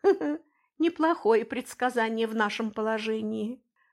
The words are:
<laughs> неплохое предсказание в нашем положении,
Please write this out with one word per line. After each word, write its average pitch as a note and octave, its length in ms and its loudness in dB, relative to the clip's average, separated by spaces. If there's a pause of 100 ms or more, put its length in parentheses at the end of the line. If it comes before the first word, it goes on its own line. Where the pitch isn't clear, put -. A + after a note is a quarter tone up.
<laughs> - 760 -2
неплохое D#4 680 2
предсказание A3+ 800 -2
в A3 80 -6
нашем A3 360 0
положении, A3 920 -4 (300)